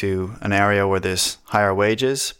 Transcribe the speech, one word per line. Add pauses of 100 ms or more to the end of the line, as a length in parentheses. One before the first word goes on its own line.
to
an
area
where
there's (100)
higher
wages,